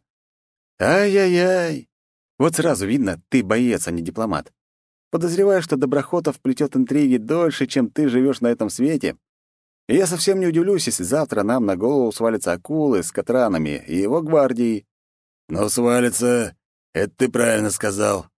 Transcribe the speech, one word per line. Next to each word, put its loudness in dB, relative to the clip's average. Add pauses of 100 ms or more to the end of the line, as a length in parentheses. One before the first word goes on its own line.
(760)
«Ай-яй-яй! 0 (500)
Вот 0
сразу 0
видно, -2
ты 2
боец, 0
а -6
не -4
дипломат. -6 (580)
Подозреваю, 2
что -2
Доброхотов -2
плетёт -2
интриги 2
дольше, 0
чем -2
ты 0
живёшь 2
на 0
этом -2
свете. -2 (720)
И 2
я 4
совсем 0
не 2
удивлюсь, 0
если -4
завтра -2
нам 0
на 0
голову 0
свалятся -2
акулы 0
с -8
катранами 0
и -6
его 0
гвардией». 0 (600)
«Ну, -2
свалится, 0 (360)
это -4
ты 2
правильно 0
сказал», -2 (100)